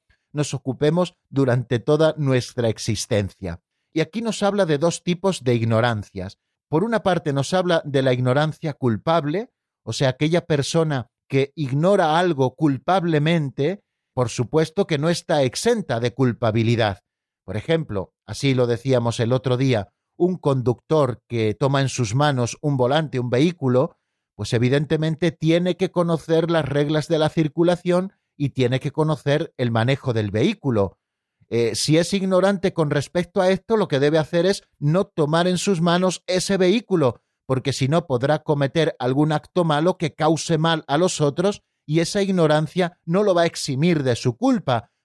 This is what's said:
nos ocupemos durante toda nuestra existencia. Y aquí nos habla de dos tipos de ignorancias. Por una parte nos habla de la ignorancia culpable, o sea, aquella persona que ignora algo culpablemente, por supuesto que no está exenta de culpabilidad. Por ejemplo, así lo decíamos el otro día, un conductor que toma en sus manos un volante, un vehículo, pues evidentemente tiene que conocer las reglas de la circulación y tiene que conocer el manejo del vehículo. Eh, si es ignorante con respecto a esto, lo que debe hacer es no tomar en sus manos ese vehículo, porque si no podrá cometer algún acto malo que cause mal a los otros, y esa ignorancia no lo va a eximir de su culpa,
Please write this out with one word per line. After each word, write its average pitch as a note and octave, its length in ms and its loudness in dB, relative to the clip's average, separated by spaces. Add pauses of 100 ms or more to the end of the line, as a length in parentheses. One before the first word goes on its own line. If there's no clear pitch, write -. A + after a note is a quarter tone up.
(320)
nos D3 220 -4
ocupemos D3+ 600 -2 (140)
durante B2+ 500 0
toda D3+ 380 2
nuestra B2+ 520 0
existencia. G2+ 920 -4 (320)
Y D#3 80 -2
aquí F#3 220 -6
nos A3+ 200 -4
habla G3+ 240 0
de D3+ 120 0
dos E3 260 -2
tipos F3 400 -2
de B2 100 2
ignorancias. A2 840 -2 (320)
Por D#3+ 140 0
una A3+ 180 0
parte F3 300 0
nos C#3 220 -2
habla F3+ 300 0
de C#3 180 0
la C3 100 2
ignorancia C3+ 640 -2
culpable, D3+ 760 -2 (320)
o A2 100 -8
sea, C3 180 0
aquella D#3+ 360 0
persona D3 640 -2 (180)
que C3+ 260 0
ignora D#3+ 640 2
algo D3+ 360 0
culpablemente, D#3+ 1300 0 (320)
por B2 160 -2
supuesto D#3 560 -2
que D#3+ 120 -2
no D#3 120 0
está D#3+ 320 0
exenta C3+ 580 -2
de A#2+ 120 -2
culpabilidad. A2+ 880 0 (440)
Por F#2+ 120 -10
ejemplo, A2 560 -4 (140)
así C3+ 260 -2
lo B2+ 140 2
decíamos A#2+ 540 0
el A#2 120 0
otro B2+ 240 0
día, A#2+ 320 0 (300)
un F3+ 180 0
conductor C3+ 920 -2
que A2 280 -2
toma C#3 260 0
en C3+ 80 0
sus A#2 260 -4
manos C3+ 460 0
un D3 160 -2
volante, C3 420 0
un B2 120 -4
vehículo, C3 680 0 (380)
pues - 180 -10
evidentemente D3+ 800 0
tiene F3 460 0
que F3+ 120 -2
conocer E3 600 0
las E3 160 0
reglas D3 420 -2
de E3 100 2
la D3+ 120 0
circulación F3 840 0 (240)
y C#3+ 140 -2
tiene B2+ 300 0
que C#3 100 -6
conocer D#3 640 -2
el B2 140 -2
manejo A#2+ 420 0
del G#2+ 180 -2
vehículo. A2 680 0 (500)
Eh, A2+ 260 -2
si - 220 0
es E3 160 0
ignorante F#3+ 640 0
con D3+ 160 -2
respecto F3 500 -4
a F#3 80 2
esto, F#3+ 300 0
lo G3+ 100 0
que - 100 0
debe D3 200 2
hacer E3+ 260 0
es G3 200 -2 (140)
no D#3+ 280 0
tomar E3 420 0
en F3+ 80 0
sus F3+ 240 0
manos F3+ 460 0
ese F#3 320 -2
vehículo, F3+ 640 2 (240)
porque C3 260 -2
si C3 160 0
no E3 180 0
podrá C#3 340 0
cometer D3 580 0
algún C#3 340 0
acto D#3 320 -2
malo E3 320 0
que - 180 -4
cause D#3+ 440 0
mal D#3+ 280 0
a C#3+ 120 0
los F3 240 0
otros, F3+ 400 0 (240)
y D#3+ 140 0
esa G3+ 200 -2
ignorancia E3+ 840 0
no F3 160 2
lo G3+ 120 4
va E3+ 80 4
a E3+ 40 2
eximir D#3 560 0
de B2+ 140 0
su B2 200 -2
culpa, G3 540 0 (140)